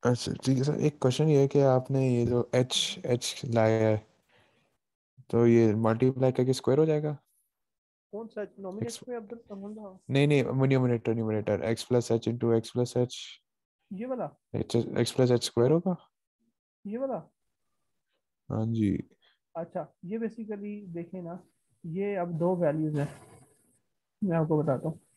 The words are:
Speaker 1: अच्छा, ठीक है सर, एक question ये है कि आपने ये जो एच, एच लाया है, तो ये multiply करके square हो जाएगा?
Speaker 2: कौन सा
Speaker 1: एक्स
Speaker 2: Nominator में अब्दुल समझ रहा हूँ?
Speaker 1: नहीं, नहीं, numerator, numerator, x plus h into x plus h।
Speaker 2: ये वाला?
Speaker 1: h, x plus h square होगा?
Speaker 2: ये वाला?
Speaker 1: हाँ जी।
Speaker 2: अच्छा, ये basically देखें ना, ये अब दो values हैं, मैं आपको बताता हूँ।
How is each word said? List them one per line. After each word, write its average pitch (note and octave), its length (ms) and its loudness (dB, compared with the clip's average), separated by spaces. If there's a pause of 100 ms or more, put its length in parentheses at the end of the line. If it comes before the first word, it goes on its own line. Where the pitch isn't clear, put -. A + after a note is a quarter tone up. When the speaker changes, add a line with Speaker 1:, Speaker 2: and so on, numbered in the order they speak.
Speaker 1:
अच्छा, A#2+ 300 0
ठीक C3 260 0
है C3 60 0
सर, D3 100 0
एक - 260 0
question C#3+ 280 2
ये D3 120 6
है C#3 80 4
कि C#3+ 120 4
आपने C3 480 4
ये A#2+ 180 2
जो B2 280 0
एच, - 520 0
एच - 380 -4
लाया A2 440 4
है, G#2+ 180 0 (1200)
तो A#2 160 4
ये A#2 280 6
multiply B2 580 2
करके B2+ 200 0
square B2+ 260 0
हो D#3 80 4
जाएगा? D3+ 320 -2 (920)
Speaker 2:
कौन A3 140 -12
सा G#3+ 160 -10
Speaker 1:
एक्स G3+ 180 -12
Speaker 2:
Nominator G#3 480 -10
में B3 80 -8
अब्दुल A3+ 220 -12
समझ G3+ 380 -14
रहा G#3+ 120 -16
हूँ? F#3+ 120 -20 (100)
Speaker 1:
नहीं, C#3 180 4
नहीं, C3+ 400 2
numerator, B2 460 2
numerator, A2 600 -2
x - 100 -10
plus A#2+ 280 0
h A2+ 160 -2
into A#2 320 2
x - 160 -12
plus B2 200 -2
h। - 440 -4 (520)
Speaker 2:
ये G3+ 140 -10
वाला? A#3+ 240 -8 (260)
Speaker 1:
h, - 200 -4
x - 360 -2
plus B2+ 180 2
h - 0 -
square A#2+ 400 2
होगा? F3 260 0 (920)
Speaker 2:
ये G#3 120 -8
वाला? B3+ 320 -8 (1160)
Speaker 1:
हाँ A2 180 -2
जी। A2 440 0 (460)
Speaker 2:
अच्छा, E3+ 380 -10 (100)
ये G3+ 140 -8
basically G#3 680 -10
देखें E3+ 340 -10
ना, F3 200 -12 (440)
ये G3 300 -4
अब F3 160 -4
दो E3+ 240 0
values D#3 420 0
हैं, C#3+ 220 -4 (1040)
मैं F3 120 0
आपको D#3 260 2
बताता C3+ 260 -2
हूँ। D#3+ 120 -8 (160)